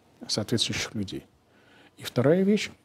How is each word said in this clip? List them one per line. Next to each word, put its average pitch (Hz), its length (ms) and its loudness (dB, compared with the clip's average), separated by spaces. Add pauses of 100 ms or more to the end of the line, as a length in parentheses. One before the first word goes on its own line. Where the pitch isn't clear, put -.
(280)
соответствующих - 680 -2
людей. 101 300 -8 (760)
И - 60 -14
вторая 156 400 4
вещь, 202 260 2 (140)